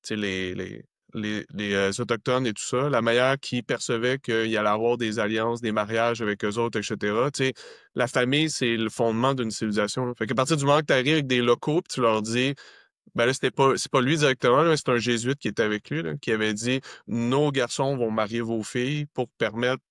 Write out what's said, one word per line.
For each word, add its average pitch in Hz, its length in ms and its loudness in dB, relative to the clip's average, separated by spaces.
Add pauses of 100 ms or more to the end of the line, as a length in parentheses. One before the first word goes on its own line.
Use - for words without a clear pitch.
sais, 110 120 -6
les, 95 380 -4
les, 95 300 -10 (300)
les, 107 400 -6
les, 101 200 -2
euh, 98 260 2
Autochtones 120 460 0
et 107 80 -2
tout - 100 -10
ça, 135 260 -2
la 123 120 2
manière 127 380 4
qu'ils 123 240 -6
percevaient 123 560 -2
qu'il 113 280 0
y 110 100 0
allait 107 120 2
avoir 113 280 2
des 113 220 -2
alliances, 110 420 0
des 113 100 -2
mariages 113 500 0
avec 104 220 -2
eux 104 140 -2
autres, 117 200 -2
et 104 60 -2
cetera, 110 480 0
tu 135 140 -2
sais, 131 80 0 (420)
la 123 120 0
famille, 139 420 2
c'est 120 260 -2
le 110 140 -2
fondement 120 440 2
d'une 120 160 -2
civilisation, 107 560 -2
là. 123 100 -6
Fait 113 120 -4
qu'à 123 80 -4
partir 131 220 2
du 139 80 -2
moment 143 140 6
que 151 60 -2
t'arrives 139 280 4
avec 147 140 0
des 123 140 2
locaux, 120 400 2
puis - 140 -12
tu 135 60 -2
leur 110 200 4
dis, 123 320 0 (600)
ben 117 100 2
là, 131 80 4
c'était - 180 0
pas, 135 260 4
c'est - 140 -6
pas 135 100 4
lui 147 160 2
directement, 135 440 4
là, 165 80 4
mais 151 80 4
c'est - 120 -4
un 120 80 2
jésuite 120 420 0
qui - 80 -6
était 107 160 0
avec 107 260 -2
lui, 156 140 -4
là, 160 180 -4
qui 117 100 -4
avait 107 220 0
dit, « 123 280 -2 (260)
Nos 123 440 0
garçons 135 440 -2
vont 117 160 -2
marier 110 300 -2
vos 113 200 -2
filles 143 520 -4
pour 123 240 -4
permettre 120 540 -2